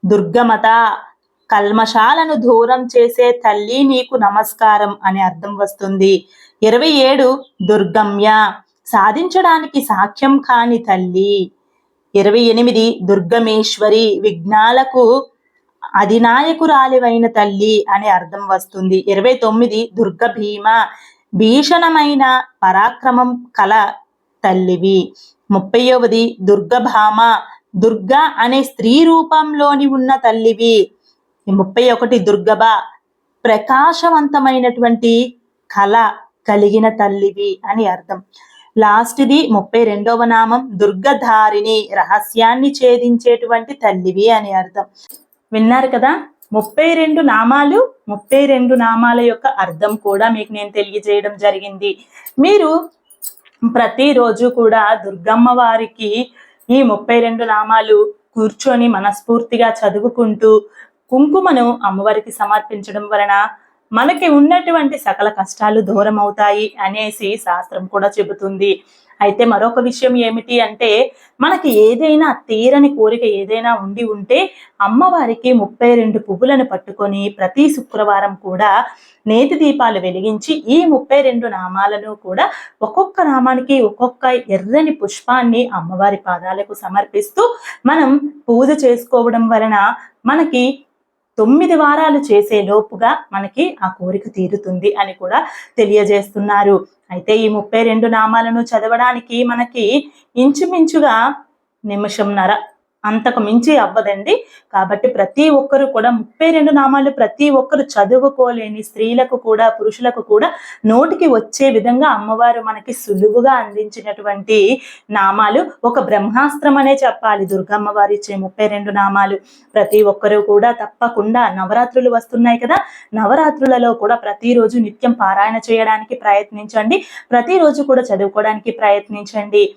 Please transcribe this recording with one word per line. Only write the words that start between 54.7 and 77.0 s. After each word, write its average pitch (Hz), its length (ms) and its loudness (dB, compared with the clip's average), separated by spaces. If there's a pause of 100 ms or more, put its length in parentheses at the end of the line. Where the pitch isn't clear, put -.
దుర్గమ్మ 220 460 0
వారికి 226 800 -2 (380)
ఈ 269 140 4
ముప్పై 233 360 0
రెండు 233 240 -2
నామాలు 214 680 2 (220)
కూర్చొని 240 520 0
మనస్ఫూర్తిగా 226 840 0
చదువుకుంటూ 220 920 0 (480)
కుంకుమను 277 760 2
అమ్మవారికి 214 480 -2
సమర్పించడం 208 720 -6
వలన 202 440 0 (440)
మనకి 285 380 0
ఉన్నటువంటి 311 720 2
సకల 208 300 -2
కష్టాలు 214 520 -2
దూరం 208 380 -2
అవుతాయి 208 480 -2 (120)
అనేసి 208 580 -8
శాస్త్రం 180 500 -8
కూడా 196 280 -2
చెబుతుంది. 196 560 -4 (480)
అయితే 202 260 2
మరొక 226 340 0
విషయం 247 380 -2
ఏమిటి 226 440 -4
అంటే, 214 280 -2 (500)
మనకి 311 300 0 (140)
ఏదైనా 302 440 2 (200)
తీరని 254 480 2
కోరిక 233 280 0 (160)
ఏదైనా 220 320 -4 (120)
ఉండి 202 200 -8 (100)
ఉంటే, 208 260 -2 (400)
అమ్మవారికి 247 720 0
ముప్పై 240 420 0
రెండు 220 240 0
పువ్వులను 240 460 0
పట్టుకొని 202 560 -6 (160)